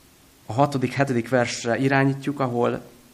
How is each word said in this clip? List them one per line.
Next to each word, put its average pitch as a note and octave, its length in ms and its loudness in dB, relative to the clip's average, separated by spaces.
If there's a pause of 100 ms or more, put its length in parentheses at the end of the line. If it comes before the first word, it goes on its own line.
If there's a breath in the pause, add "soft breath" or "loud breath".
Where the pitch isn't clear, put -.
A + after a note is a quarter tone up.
(460)
a A2 60 -10
hatodik, C3 400 0
hetedik C3 360 0
versre A#2+ 500 0
irányítjuk, C3+ 600 2
ahol A#2+ 420 0 (320)